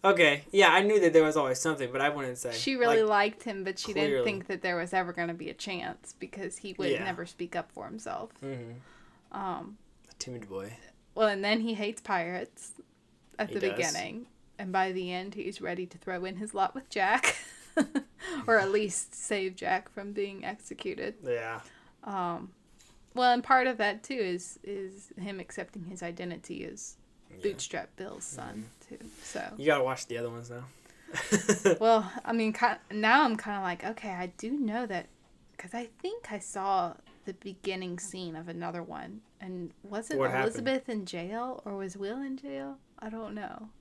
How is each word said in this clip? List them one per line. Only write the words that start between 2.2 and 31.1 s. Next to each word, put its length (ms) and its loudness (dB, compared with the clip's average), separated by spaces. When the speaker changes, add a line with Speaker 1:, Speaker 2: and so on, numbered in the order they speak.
Speaker 1:
say, 140 -4
Speaker 2:
She 240 0
really 260 6
Speaker 1:
like, 80 4
Speaker 2:
liked 320 4
him, 220 -6
but 140 -4
she 160 -6
didn't 160 2
Speaker 1:
clearly. 140 2
Speaker 2:
think 220 -2
that 160 -6
there 140 0
was 180 -2
ever 180 2
gonna 220 -2
be 160 -10
a 40 -10
chance 640 -8
because 400 -10
he 160 -10
would 160 0
Speaker 1:
Yeah. 140 0
Speaker 2:
never 220 -4
speak 300 -8
up 160 -6
for 140 -12
himself. 440 -8
Speaker 1:
Mm-hmm. 920 -12
Speaker 2:
Um, 420 -8
Speaker 1:
A 80 -20
timid 300 -10
boy. 260 -8
Speaker 2:
well, 140 4
and 160 0
then 160 2
he 140 -2
hates 260 -4
pirates 720 -4
at 100 0
Speaker 1:
He 60 -8
Speaker 2:
the 140 0
Speaker 1:
does. 80 0
Speaker 2:
beginning, 500 -2
and 140 -6
by 200 2
the 200 -4
end, 220 -6
he's 260 -8
ready 260 -4
to 120 -18
throw 260 -6
in 120 -6
his 180 -8
lot 200 2
with 160 -10
Jack, 460 2
<laughs> 680 -2
or 120 8
at 120 4
least 440 0
save 420 -2
Jack 340 -2
from 220 -10
being 320 -4
executed. 680 -8
Speaker 1:
Yeah. 360 -2
Speaker 2:
Um, 460 -4
well, 180 8
and 100 4
part 240 6
of 120 0
that, 240 0
too, 160 -8
is, 440 -4
is 560 -10
him 220 -8
accepting 440 -10
his 180 -10
identity 640 -8
as 300 -12
Speaker 1:
Yeah. 120 -20
Speaker 2:
Bootstrap 540 -4
Bill's 280 -12
son, 420 -10
Speaker 1:
Mm-hmm. 60 -14
Speaker 2:
too. 140 -18
So 200 -8
Speaker 1:
You 100 0
gotta 180 6
watch 220 -2
the 120 -4
other 120 -4
ones 200 -12
now. 140 -12